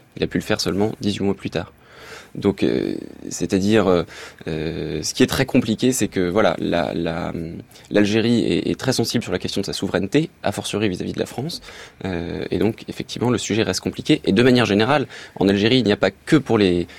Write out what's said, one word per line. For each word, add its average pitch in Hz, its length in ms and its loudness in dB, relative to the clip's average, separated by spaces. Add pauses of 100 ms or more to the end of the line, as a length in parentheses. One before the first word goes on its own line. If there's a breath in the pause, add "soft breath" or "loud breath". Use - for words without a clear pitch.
(180)
Il - 60 -4
a 82 40 2
pu 107 100 -4
le 95 60 -2
faire - 180 -2
seulement 95 300 0 (100)
dix-huit 98 220 -2
mois 98 100 2
plus - 160 -10
tard. - 240 -6 (640 loud breath)
Donc, 98 260 0
euh, 55 320 0 (360)
c'est-à-dire, 98 580 2
euh, 87 160 6 (440 loud breath)
euh, 80 540 -4
ce - 140 -6
qui 127 80 4
est 120 40 6
très - 200 0
compliqué, 123 440 2
c'est 110 160 0
que, 92 220 0
voilà, 92 300 4
la, 85 340 0
la, 82 400 -4 (560 loud breath)
l'Algérie 107 540 2
est, 82 260 0
est 87 100 -4
très - 140 0
sensible 117 300 -2
sur 90 100 -6
la 92 60 -2
question - 220 -4
de - 40 -6
sa 73 80 -6
souveraineté, 98 560 0 (140)
a 101 80 0
fortiori 104 380 -2
vis-à-vis 90 240 -4
de - 60 -4
la - 60 -2
France, - 360 -8 (440 loud breath)
euh, 85 460 -6
et 90 80 0
donc, 101 280 0
effectivement, - 440 -4
le 107 80 0
sujet 107 240 0
reste 95 160 -2
compliqué. - 460 0
Et 95 60 4
de 107 120 4
manière 123 240 6
générale, 113 400 2 (300 loud breath)
en 95 120 4
Algérie, 107 300 4
il 110 60 2
n'y 101 60 4
a 104 60 2
pas 95 140 2
que - 240 0
pour 117 240 4
les, 87 260 4 (140)